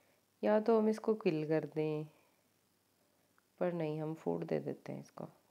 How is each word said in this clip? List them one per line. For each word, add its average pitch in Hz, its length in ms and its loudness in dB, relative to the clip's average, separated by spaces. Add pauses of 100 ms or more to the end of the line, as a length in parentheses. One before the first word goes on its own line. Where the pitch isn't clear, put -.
(440)
या 214 160 4
तो 226 200 4
हम 214 100 4
इसको 220 260 0
kill 156 320 0
कर 156 200 2
दें, 156 380 -2 (1500)
पर 180 140 0
नहीं, 156 280 -2
हम 156 140 -4
food 170 300 -4
दे 156 140 -2
देते 143 340 -8
हैं - 60 -8
इसको, - 260 -12 (260)